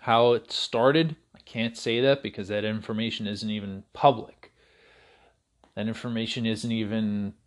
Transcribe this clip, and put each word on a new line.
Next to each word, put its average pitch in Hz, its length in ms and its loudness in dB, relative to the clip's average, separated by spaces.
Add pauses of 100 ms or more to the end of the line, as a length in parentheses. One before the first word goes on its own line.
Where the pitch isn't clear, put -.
How 120 320 6
it - 180 -2
started, 147 680 2 (180)
I - 40 -20
can't 113 360 -6
say 117 240 -2
that 135 240 4
because 98 240 -8
that 104 160 -2
information 110 640 -4
isn't 104 220 -6
even 101 420 -6
public. - 640 0 (1200)
That 107 140 -6
information 113 580 -4
isn't 113 260 -2
even 104 640 -2 (140)